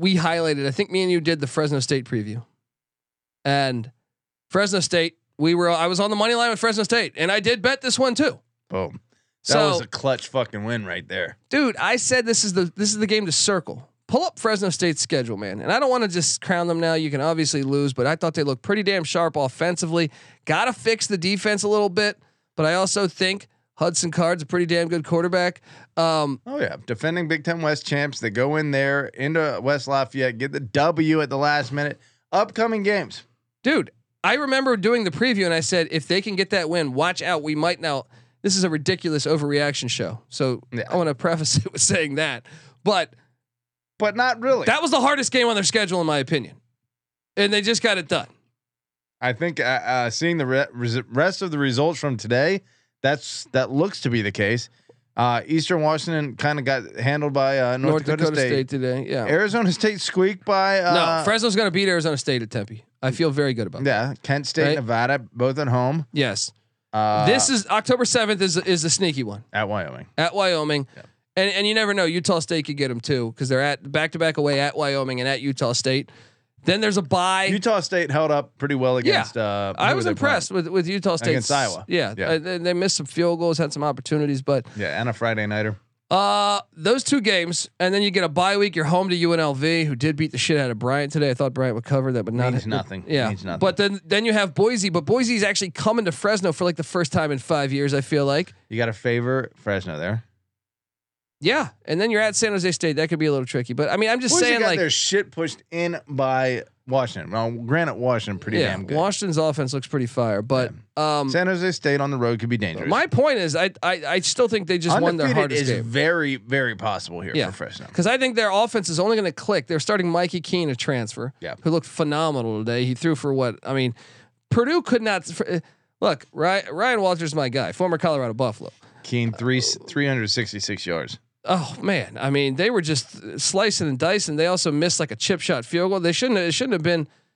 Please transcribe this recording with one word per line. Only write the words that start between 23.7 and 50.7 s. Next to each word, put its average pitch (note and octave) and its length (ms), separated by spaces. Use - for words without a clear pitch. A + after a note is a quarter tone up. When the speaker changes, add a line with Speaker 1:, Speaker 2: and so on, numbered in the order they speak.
Speaker 1:
Hudson E3+ 340
Card's E3+ 320
a C#3 40
pretty F3+ 200
damn E3+ 220
good E3 160
quarterback. F3 580
Um, D#3 500
Speaker 2:
Oh C#4 140
yeah, C#2+ 240
defending D#3+ 440
Big D#3+ 160
Ten E3+ 180
West D3+ 240
champs. C#3+ 340
They A#2 80
go C3 280
in D3+ 160
there C#3 340
into C#3+ 560
West C3+ 260
Lafayette, C3 480
get C3+ 160
the D3 80
W D#3 640
at C#3 80
the C#3 80
last D3 340
minute. D3 260
Upcoming G#3+ 500
games, F#3+ 400
Speaker 1:
dude. C4 280
I G3+ 120
remember C4+ 420
doing A3 280
the F3+ 80
preview, G#3+ 340
and E3 80
I E3 60
said, E3 300
"If D#3 180
they F#3 120
can G3 160
get F#3 140
that F3 180
win, D#3+ 240
watch E3+ 300
out. D#3+ 200
We D#3 120
might D#3 260
now." D3 240
This F#3+ 140
is F#3+ 80
a F3 60
ridiculous D3+ 560
overreaction D3 640
show, A2 380
so C3 320
Speaker 2:
Yeah. A#2 180
Speaker 1:
I F3 60
wanna D#3+ 180
preface E3 420
<laughs> - 80
it - 80
with - 100
saying D#3 340
that, C#3+ 280
but F3+ 300
Speaker 2:
But G#3 160
not A#3+ 260
really. A#3+ 260
Speaker 1:
that C4 160
was D#4 100
the C#4+ 80
hardest C4+ 320
game A#3+ 160
on A3+ 60
their G3 100
schedule, F#3 360
in D#3+ 60
my D3+ 120
opinion, B2+ 380
and G3+ 160
they G#3 100
just A3 200
got G#3 160
it D#3 100
done. D#3+ 180
Speaker 2:
I B2+ 120
think, D#3 260
uh, C#3+ 60
uh, B2 460
seeing E3+ 280
the C#3 80
re-, C3 260